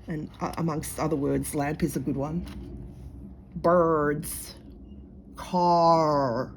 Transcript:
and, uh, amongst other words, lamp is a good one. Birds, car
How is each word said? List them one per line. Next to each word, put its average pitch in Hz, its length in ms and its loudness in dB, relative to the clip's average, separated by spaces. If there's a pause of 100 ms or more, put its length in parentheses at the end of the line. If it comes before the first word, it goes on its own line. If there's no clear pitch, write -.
and, 156 220 -6 (120)
uh, 180 160 -4
amongst 165 420 -2
other 151 160 0
words, 139 400 0
lamp 143 280 -2
is 156 120 0
a 160 40 -2
good 139 180 -2
one. 156 280 -4 (1120)
Birds, 165 960 2 (800)
car 160 1200 4